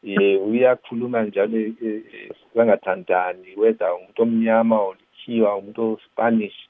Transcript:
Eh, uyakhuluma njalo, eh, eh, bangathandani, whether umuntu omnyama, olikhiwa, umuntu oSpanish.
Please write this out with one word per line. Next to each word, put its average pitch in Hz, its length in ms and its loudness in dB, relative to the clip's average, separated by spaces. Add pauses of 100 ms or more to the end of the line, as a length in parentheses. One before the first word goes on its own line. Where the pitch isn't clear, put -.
Eh, 98 440 2
uyakhuluma 123 760 0
njalo, 104 340 -2
eh, 110 160 -4 (100)
eh, 107 480 -10 (240)
bangathandani, 92 1000 0
whether 107 360 2
umuntu 92 280 -6
omnyama, 113 600 2
olikhiwa, 104 760 -2
umuntu 107 380 -4
oSpanish. 110 680 -2 (100)